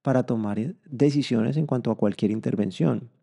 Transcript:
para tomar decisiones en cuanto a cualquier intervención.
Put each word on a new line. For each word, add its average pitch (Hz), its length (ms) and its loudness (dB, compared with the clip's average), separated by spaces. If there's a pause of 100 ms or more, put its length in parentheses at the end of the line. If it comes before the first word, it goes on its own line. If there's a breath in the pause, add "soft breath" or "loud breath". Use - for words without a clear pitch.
para 127 240 2
tomar 110 520 -2 (120)
decisiones 139 680 2
en 156 100 0
cuanto 123 240 -2
a 107 60 0
cualquier 104 340 0
intervención. 117 800 -2 (120)